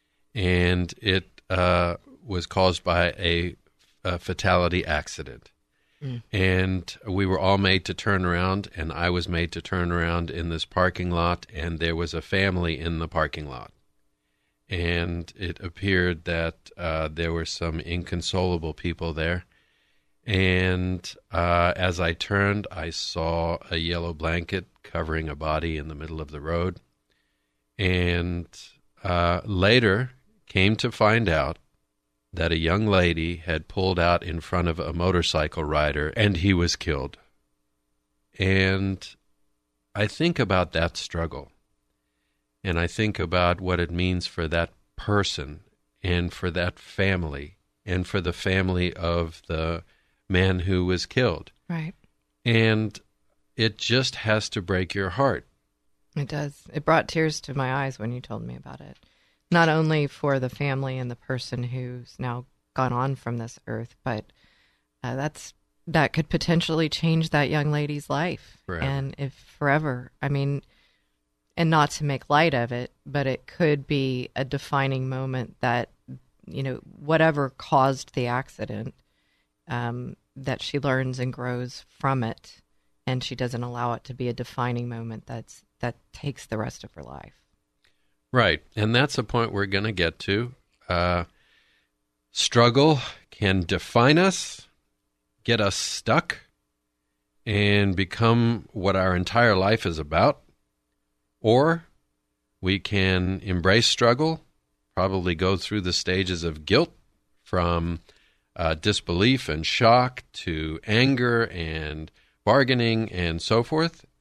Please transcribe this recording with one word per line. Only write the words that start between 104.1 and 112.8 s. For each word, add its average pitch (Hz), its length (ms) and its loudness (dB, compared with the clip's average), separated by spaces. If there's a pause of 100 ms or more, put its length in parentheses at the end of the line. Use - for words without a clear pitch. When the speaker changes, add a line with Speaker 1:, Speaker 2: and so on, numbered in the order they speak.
Speaker 1:
probably 92 400 0
go 92 220 2
through 104 260 -4
the 87 120 -2
stages 92 500 -2
of 78 220 -6
guilt 143 260 2 (520)
from, 85 580 0 (560)
uh, 80 160 0
disbelief 101 760 0
and 80 180 -4
shock 123 580 2 (100)
to 80 520 -6
anger 120 600 2
and 80 640 -6 (320)
bargaining 117 680 4